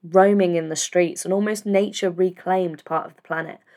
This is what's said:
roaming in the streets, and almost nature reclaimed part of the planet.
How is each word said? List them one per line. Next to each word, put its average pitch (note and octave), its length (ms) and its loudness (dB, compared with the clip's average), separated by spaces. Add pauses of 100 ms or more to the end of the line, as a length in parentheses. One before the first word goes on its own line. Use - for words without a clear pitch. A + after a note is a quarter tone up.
roaming F#3 520 4
in D#3+ 160 -4
the D#3 60 -4
streets, - 500 -2
and F#3 80 0
almost G#3 320 -2
nature G3+ 440 0
reclaimed F3+ 760 -2
part D#3+ 180 -4
of - 120 -18
the - 60 -20
planet. E3 360 -8 (180)